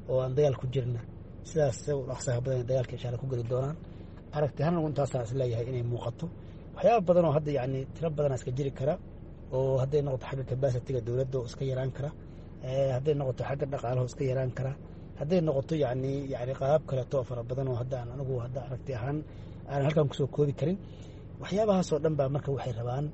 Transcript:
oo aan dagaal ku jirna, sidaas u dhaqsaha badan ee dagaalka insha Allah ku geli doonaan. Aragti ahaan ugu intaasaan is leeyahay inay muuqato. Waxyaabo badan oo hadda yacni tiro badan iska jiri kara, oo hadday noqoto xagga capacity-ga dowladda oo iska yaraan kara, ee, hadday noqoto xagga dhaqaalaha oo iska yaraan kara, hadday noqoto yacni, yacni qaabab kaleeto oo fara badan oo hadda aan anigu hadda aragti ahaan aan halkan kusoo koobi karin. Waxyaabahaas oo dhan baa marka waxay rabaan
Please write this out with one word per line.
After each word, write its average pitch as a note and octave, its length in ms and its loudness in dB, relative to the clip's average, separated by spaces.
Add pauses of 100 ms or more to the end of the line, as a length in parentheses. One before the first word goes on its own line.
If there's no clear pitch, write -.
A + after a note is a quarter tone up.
oo C3 140 0
aan C3 140 0
dagaal C#3 240 6
ku - 100 -6
jirna, B2 340 0 (380)
sidaas C#3+ 460 2
u C#3+ 200 0
dhaqsaha B2+ 360 -2
badan C3 180 0
ee A#2+ 80 -2
dagaalka B2+ 260 0
insha B2 140 -6
Allah A#2+ 120 -4
ku C3+ 80 -6
geli A#2+ 160 -2
doonaan. B2+ 320 0 (520)
Aragti D3 340 0
ahaan E3+ 160 4
ugu D#3 120 2
intaasaan C3 340 0
is A2+ 100 -4
leeyahay A#2+ 340 0
inay B2+ 160 -2
muuqato. A#2+ 420 -4 (460)
Waxyaabo A3 340 6
badan F3 200 8
oo D3 80 6
hadda D3 180 4
yacni C3 340 0
tiro - 240 -4
badan C#3+ 240 2
iska C3 180 -2
jiri C3+ 200 0
kara, C3+ 220 2 (540)
oo C3+ 300 2
hadday C3+ 240 4
noqoto C3 240 -2
xagga C3+ 200 -4
capacity-ga B2+ 560 0
dowladda B2+ 360 0
oo A#2+ 80 0
iska - 200 -6
yaraan C3 260 -2
kara, C#3+ 180 -6 (500)
ee, C3+ 320 2
hadday C3+ 240 2
noqoto C3 280 0
xagga C#3+ 220 -2
dhaqaalaha B2+ 360 0
oo B2 80 0
iska - 140 -4
yaraan B2+ 280 2
kara, C3 200 -2 (440)
hadday D#3+ 260 2
noqoto D3 340 2
yacni, C3 360 2 (180)
yacni B2+ 240 -2
qaabab C#3+ 320 4
kaleeto B2+ 320 -2
oo B2+ 60 2
fara A#2+ 200 -4
badan C3 240 -2
oo B2 80 0
hadda B2+ 220 -2
aan A#2+ 140 -6
anigu C3+ 280 -4
hadda B2 220 -4
aragti B2+ 320 -6
ahaan C3 240 -2 (500)
aan C#3 160 0
halkan D3+ 240 4
kusoo C3 200 0
koobi C#3+ 260 2
karin. F3 240 0 (600)
Waxyaabahaas F#3+ 540 2
oo D3+ 80 4
dhan D#3 160 2
baa C#3 140 4
marka C#3 220 0
waxay A#2+ 220 -2
rabaan B2 400 -2